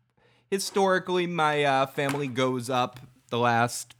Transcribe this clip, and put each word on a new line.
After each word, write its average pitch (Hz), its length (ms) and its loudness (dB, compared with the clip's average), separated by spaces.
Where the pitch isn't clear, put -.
Historically, 185 760 0
my, 151 380 0
uh, 135 240 2
family 143 400 -4
goes 127 420 -2
up 127 300 -2
the 120 100 -2
last 120 600 0